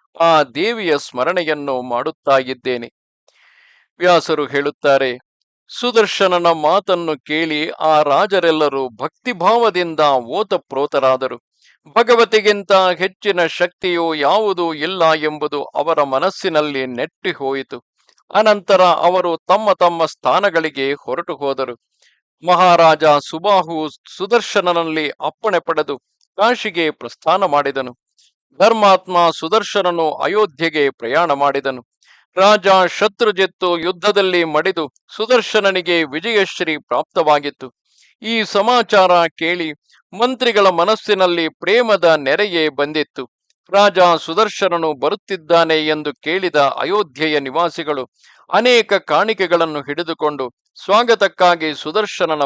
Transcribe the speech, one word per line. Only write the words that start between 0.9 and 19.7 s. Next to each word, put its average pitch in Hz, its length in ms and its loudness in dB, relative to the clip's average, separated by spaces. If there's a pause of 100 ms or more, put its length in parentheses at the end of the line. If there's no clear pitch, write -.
ಸ್ಮರಣೆಯನ್ನು 143 840 -4
ಮಾಡುತ್ತಾ 135 560 -2
ಇದ್ದೇನೆ." 127 520 -6 (1080)
ವ್ಯಾಸರು 165 480 2
ಹೇಳುತ್ತಾರೆ, 139 720 0 (600)
ಸುದರ್ಶನನ 196 680 0
ಮಾತನ್ನು 165 800 0
ಕೇಳಿ 156 460 -4
ಆ 156 320 2
ರಾಜರೆಲ್ಲರೂ 151 840 0
ಭಕ್ತಿಭಾವದಿಂದ 175 1120 -2 (240)
ಓತಪ್ರೋತರಾದರು. 135 1120 -2 (500)
ಭಗವತಿಗಿಂತ 214 840 2
ಹೆಚ್ಚಿನ 180 760 0
ಶಕ್ತಿಯು 170 680 -4
ಯಾವುದೂ 170 600 0
ಇಲ್ಲ 160 380 0
ಎಂಬುದು 151 520 -4
ಅವರ 151 380 -2
ಮನಸ್ಸಿನಲ್ಲಿ 147 840 -2
ನೆಟ್ಟಿ 131 460 -8
ಹೋಯಿತು. 135 500 -8 (520)
ಅನಂತರ 202 480 2
ಅವರು 175 560 2 (100)
ತಮ್ಮ 208 240 2